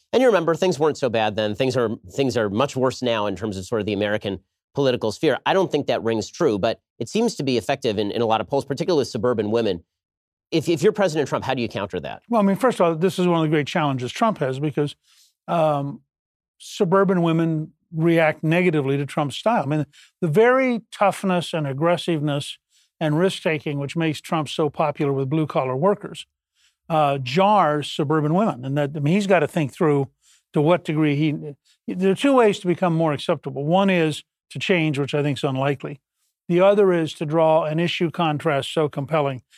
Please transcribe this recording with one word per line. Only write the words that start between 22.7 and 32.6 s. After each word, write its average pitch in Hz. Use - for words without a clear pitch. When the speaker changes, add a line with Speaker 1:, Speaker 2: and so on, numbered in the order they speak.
Speaker 2:
and 151
risk-taking 165
which 143
makes 160
Trump 156
so 156
popular 147
with 135
blue-collar 147
workers, 185
uh, 147
jars 151
suburban 151
women. 170
And 139
that, 147
I 156
mean, 147
he's 208
gotta 170
think 156
through 143
to 160
what 170
degree 151
he, 151
there 190
are -
two 277
ways 220
to -